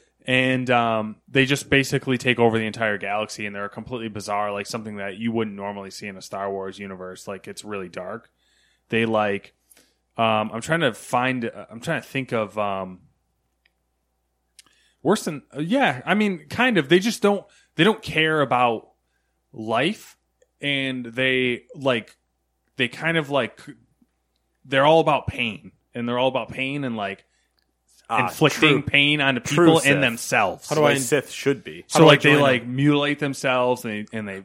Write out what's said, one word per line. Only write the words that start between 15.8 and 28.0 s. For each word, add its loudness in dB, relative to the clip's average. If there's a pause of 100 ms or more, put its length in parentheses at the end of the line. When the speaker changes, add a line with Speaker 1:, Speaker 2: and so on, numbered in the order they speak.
Speaker 1:
I 0
mean, 0
kind 0
of. 2
They 8
just -2
don't, 2 (300)
they 2
don't 4
care 0
about 2 (640)
life, -4 (440)
and -4
they, 0 (120)
like, -2 (600)
they 0
kind -4
of, -2
like, -2 (1040)
they're 2
all 8
about 0
pain, -8 (220)
and -6
they're -2
all 2
about -4
pain -8
and, -6
like, -8 (840)